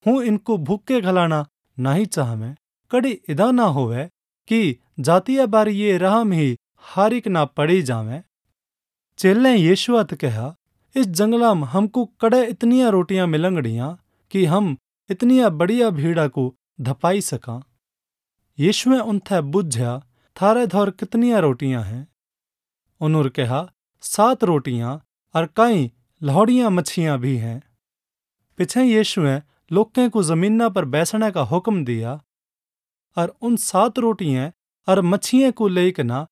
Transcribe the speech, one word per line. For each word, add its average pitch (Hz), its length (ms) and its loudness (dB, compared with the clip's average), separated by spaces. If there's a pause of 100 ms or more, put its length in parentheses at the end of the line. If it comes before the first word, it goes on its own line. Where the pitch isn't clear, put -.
हूँ 254 160 2
इनको 214 340 -2
भूखे 202 440 -2
घलाना 170 460 0 (320)
नहीं 139 260 0
चाहवे, 120 500 -6 (360)
कड़ी 247 380 -2
इदा 180 220 2
ना 247 120 2
होवे 135 460 -2 (380)
कि 208 300 0 (220)
जातिया 185 460 2
बार 214 220 2
ये 202 300 0
राह 196 260 2
में 196 140 0
ही 135 200 0 (200)
हारिक 220 500 -2
ना 170 180 0
पड़ी 160 360 0
जावे।" 120 420 -6 (960)
चेलें 240 380 4
यीशु 190 380 2
अत 220 200 0
कहा, 127 420 -6 (400)
"इस 262 120 2
जंगला 220 460 2
में 160 100 0
हमको 202 420 -2
कड़े 233 420 0
इतनिया 240 420 2
रोटियां 185 380 0
मिलंगड़ियां 156 680 -2 (360)
कि 190 140 2
हम 170 320 0 (320)
इतनिया 240 400 2
बढ़िया 196 400 0
भीड़ा 160 380 -2
को 131 280 -4 (260)
धपाई 165 400 -2
सका।" 123 420 -10 (960)
यीशुए 214 400 2
उनथे 202 420 -2
बुझ्या, 139 580 -4 (420)
"थारे 226 260 2
धौर 196 240 0
कितनिया 233 480 0
रोटियां 131 440 0
हैं?" 117 240 -10 (960)
उन्होंने 151 280 0
कहा, 135 440 -4 (280)
"सात 233 420 2
रोटियां 135 560 -2 (360)
और 165 100 0
कई 190 460 2 (320)
लहौड़ियां 220 480 2
मच्छियां 165 460 -2
भी 127 200 -2
हैं।" 117 260 -6 (920)
पिछे 208 260 0
यीशुए 208 580 2 (300)
लोकें 220 380 0
को 214 140 0
जमीना 202 460 2
पर 190 160 -2
बैसने 170 460 -2
का 175 100 -4
हुक्म 170 440 -2
दिया 120 380 -6 (920)
और 175 240 -4
उन 240 140 0
सात 214 440 0
रोटियां 170 520 -2 (360)
और 190 140 2
मच्छियां 240 500 2
को 220 160 -2
लेके 180 360 0
ना 123 280 -6